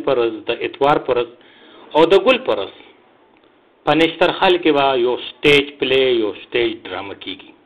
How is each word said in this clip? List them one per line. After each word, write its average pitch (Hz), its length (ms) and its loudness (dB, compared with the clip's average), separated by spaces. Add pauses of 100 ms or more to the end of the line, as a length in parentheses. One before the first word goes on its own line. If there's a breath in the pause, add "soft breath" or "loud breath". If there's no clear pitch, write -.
په 143 100 0
ورځ، 117 180 0 (140)
د 120 40 -4 (140)
اتوار 139 400 0
په 139 80 0
ورځ 120 160 -2 (680 loud breath)
او 156 100 4
د 185 200 4
ګل 254 120 4 (100)
په 127 80 0
ورځ 98 180 -8 (1120)
په 151 140 0
نشترخال 175 640 2
کې 160 140 2
به 139 80 2 (200)
یو 123 220 -2
سټیج 143 520 0
پلی، 131 240 0 (200)
یو 101 180 -4
سټیج 117 300 -2 (160)
ډرامه 95 360 -12
کیږي. - 280 -16 (140)